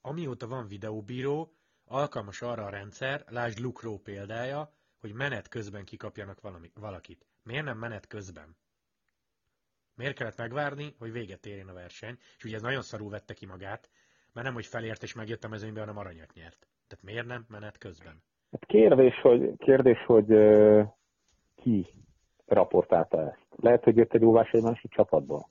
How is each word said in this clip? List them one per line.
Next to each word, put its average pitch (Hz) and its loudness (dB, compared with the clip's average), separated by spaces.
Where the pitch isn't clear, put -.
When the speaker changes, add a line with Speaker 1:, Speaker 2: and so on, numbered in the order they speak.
Speaker 1:
amióta 135 -12
van 120 -12
videóbíró, 113 -10
alkalmas 123 -8
arra 120 -8
a 101 -12
rendszer, 104 -10
lásd 117 -8
Luke 120 -10
Rowe 104 -12
példája, 113 -10
hogy 104 -16
menet 127 -10
közben 104 -14
kikapjanak 101 -16
valami, 85 -20
valakit. 98 -18
Miért 139 -12
nem 120 -10
menet 110 -14
közben? 82 -18
Miért 131 -10
kellett 113 -10
megvárni, 143 -10
hogy 113 -14
véget 101 -14
érjen 98 -16
a 92 -20
verseny? 90 -18
És - -20
ugye 110 -12
ez 107 -10
nagyon 127 -6
szarul 104 -14
vette 101 -16
ki - -18
magát, 95 -16
mert 120 -12
nem, 127 -8
hogy 110 -10
felért 113 -10
és - -14
megjött 110 -12
a 113 -14
mezőnybe, 107 -12
hanem 104 -12
aranyat 85 -18
nyert. 82 -20
Tehát - -20
miért 113 -12
nem 120 -14
menet 104 -18
közben? 82 -20
Speaker 2:
Hát - -14
kérdés, 151 6
hogy, 131 4
kérdés, 131 4
hogy, 110 6
ö, 107 8
ki 104 -2
raportálta 87 2
ezt. - -10
Lehet, 120 4
hogy 110 6
jött 113 4
egy 113 4
óvás 113 6
egy 113 4
másik 117 -4
csapatból. 76 0